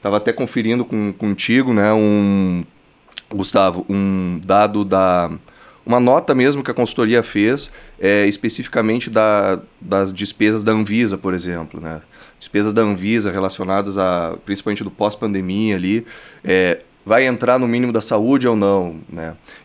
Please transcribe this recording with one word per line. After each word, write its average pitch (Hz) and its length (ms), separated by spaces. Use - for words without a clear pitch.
Tava 101 180
até 107 140
conferindo 117 520
com, 104 280
contigo, 113 600
né, 107 200
um, 101 720
Gustavo, 95 600
um 95 560
dado 101 400
da, 92 460
uma 120 120
nota 127 360
mesmo 135 280
que 127 80
a 120 40
consultoria 117 480
fez, 113 500
é, 101 280
especificamente 113 840
da, 104 500
das 95 320
despesas 104 500
da 110 100
Anvisa, 107 440
por 95 160
exemplo, 85 480
né? 80 220
Despesas 104 360
da 113 80
Anvisa 101 500
relacionadas 95 640
a, 87 480
principalmente 101 400
do 98 60
pós-pandemia 104 880
ali, 101 300
é, 92 360
vai 117 200
entrar 123 320
no 127 80
mínimo 120 240
da 113 120
saúde 123 440
ou 117 80
não, 98 420
né? 80 240